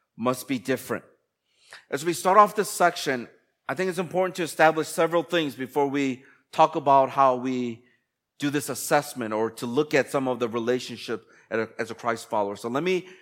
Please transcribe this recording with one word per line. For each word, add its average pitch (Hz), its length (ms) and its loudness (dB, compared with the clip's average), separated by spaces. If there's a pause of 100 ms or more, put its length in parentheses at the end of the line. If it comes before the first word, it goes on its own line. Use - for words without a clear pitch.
(160)
must 127 320 -2
be 135 120 -4
different. 120 460 -4 (840)
As 143 160 -6
we 175 80 0
start 190 240 2
off 208 180 6
this 202 140 -2
section, 143 580 0 (400)
I 131 60 -4
think 185 160 -2
it's 170 80 -6
important 180 380 -2
to 180 80 -4
establish 156 440 4
several 165 360 0
things 156 320 -2
before 135 320 -2
we 135 360 -2 (280)
talk 156 240 4
about 139 340 6
how 131 260 4
we 123 480 -4 (540)
do 143 140 -2
this 143 180 -4
assessment 127 640 -2
or 110 160 0
to 113 160 -10
look 139 300 0
at 131 160 2
some 135 160 0
of 127 100 -2
the 117 100 -2
relationship 120 760 -4 (240)
at 110 100 -2
a, 110 100 -4 (100)
as 113 100 -6
a 113 60 -12
Christ 117 340 -4
follower. 104 260 -2
So 117 140 -8
let 135 140 -2
me 185 240 -2 (140)